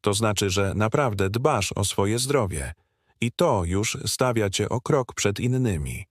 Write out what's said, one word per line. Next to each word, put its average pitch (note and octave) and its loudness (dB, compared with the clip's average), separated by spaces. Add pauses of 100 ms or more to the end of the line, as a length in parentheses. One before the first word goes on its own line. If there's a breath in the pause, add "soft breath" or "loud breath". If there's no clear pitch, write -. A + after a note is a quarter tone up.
To G#2 0
znaczy, G#2 0
że G2 0
naprawdę G#2+ 0
dbasz A#2+ 0
o G2+ -2
swoje G2+ 0
zdrowie. G2+ -2 (480)
I A#2 0
to B2+ 2
już G2 -2
stawia A2+ 2
cię - -2
o B2+ -2
krok C#3 0
przed G#2 0
innymi. G#2+ -2